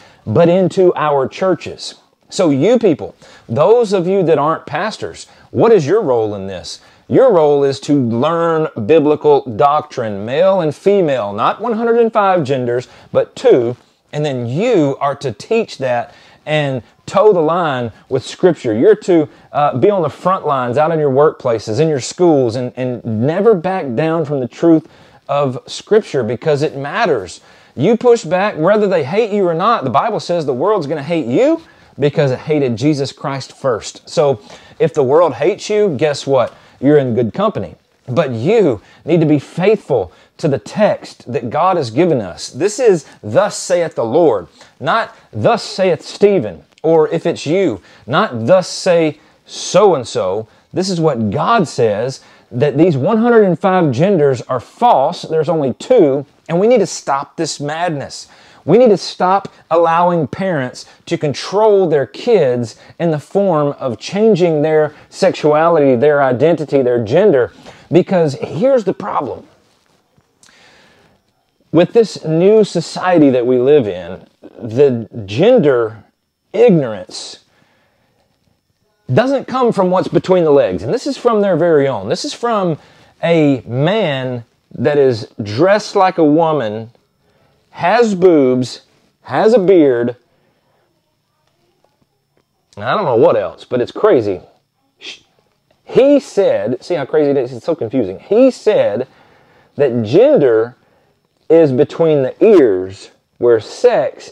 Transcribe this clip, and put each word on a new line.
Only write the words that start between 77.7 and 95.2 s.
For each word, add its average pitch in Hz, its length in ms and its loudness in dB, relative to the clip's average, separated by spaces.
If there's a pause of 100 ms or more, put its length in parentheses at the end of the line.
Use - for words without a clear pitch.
doesn't 254 360 0
come 247 240 0
from 185 180 0
what's 180 160 0
between 175 380 0
the 151 80 4
legs. 98 300 2
And 127 100 -6
this 254 140 -6
is 277 100 -6
from 226 240 0
their 196 160 0
very 147 320 2
own. 104 200 -6
This 165 160 -4
is 294 100 -10
from 196 440 -2 (460)
a 151 420 2
man 131 800 -4 (280)
that 147 260 -2
is 131 300 0 (140)
dressed 170 540 0
like 185 220 0
a 165 60 4
woman, 143 640 0 (800)
has 214 440 0
boobs, 139 680 2 (400)
has 175 300 0
a 240 60 6
beard, 139 580 2 (2500)
and 101 80 -12
I 131 100 -2
don't 208 100 -2
know 127 120 0
what 135 200 4
else, 90 280 -6
but 127 160 -4
it's - 120 -4
crazy. 113 480 0 (580)
Sh-, - 240 -20 (640)